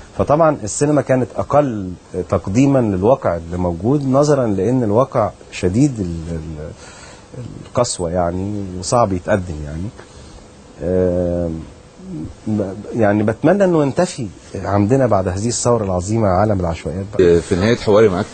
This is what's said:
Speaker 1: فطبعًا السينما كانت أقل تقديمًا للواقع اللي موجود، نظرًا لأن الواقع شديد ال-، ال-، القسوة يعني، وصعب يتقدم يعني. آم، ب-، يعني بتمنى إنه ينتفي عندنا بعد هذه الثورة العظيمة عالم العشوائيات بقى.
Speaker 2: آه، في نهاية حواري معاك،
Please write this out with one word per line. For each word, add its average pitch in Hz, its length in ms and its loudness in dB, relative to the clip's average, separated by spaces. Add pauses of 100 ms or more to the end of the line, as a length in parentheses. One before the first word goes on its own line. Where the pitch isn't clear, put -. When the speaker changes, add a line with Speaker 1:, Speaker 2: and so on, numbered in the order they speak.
(180)
Speaker 1:
فطبعًا 147 460 2
السينما 147 380 0
كانت 127 240 0 (100)
أقل 117 560 -2 (360)
تقديمًا 127 500 2
للواقع 104 580 2
اللي 82 200 -8
موجود، 92 520 -2
نظرًا 135 380 2
لأن 107 360 0
الواقع 110 480 0 (220)
شديد 113 480 0
ال-، 82 340 -6
ال-، 78 360 -10 (960)
القسوة 95 440 -2
يعني، 92 540 -2 (160)
وصعب 117 320 2
يتقدم 90 420 -2 (100)
يعني. 80 240 -8 (920)
آم، 87 800 0 (840)
ب-، 101 280 -2 (200)
يعني 107 280 2
بتمنى 151 420 2
إنه 170 180 4
ينتفي 139 440 -2 (280)
عندنا 101 520 2
بعد 95 220 2
هذه 98 200 -2
الثورة 117 360 0
العظيمة 95 440 0
عالم 95 320 2
العشوائيات 82 440 -4 (140)
بقى. 87 180 6
Speaker 2:
آه، 82 40 4
في 87 140 -2
نهاية 107 220 2
حواري 107 320 4
معاك، 92 260 0